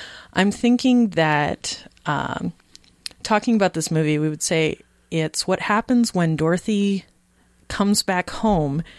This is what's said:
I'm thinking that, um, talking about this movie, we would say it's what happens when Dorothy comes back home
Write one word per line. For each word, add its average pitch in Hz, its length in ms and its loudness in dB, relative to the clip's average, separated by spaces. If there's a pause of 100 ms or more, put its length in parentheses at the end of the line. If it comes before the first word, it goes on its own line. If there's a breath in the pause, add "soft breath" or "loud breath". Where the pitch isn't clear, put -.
(320 loud breath)
I'm 196 200 2
thinking 240 580 2
that, 151 760 -2 (220)
um, 147 460 -4 (720)
talking 220 320 2
about 196 180 2
this 160 160 -4
movie, 156 300 2
we 156 80 0
would 151 160 -6
say 160 340 0 (320)
it's 160 340 -4
what 185 140 0
happens 233 560 0
when 165 220 2
Dorothy 196 680 0 (600)
comes 202 380 0
back 180 260 -2
home 165 540 0 (140 loud breath)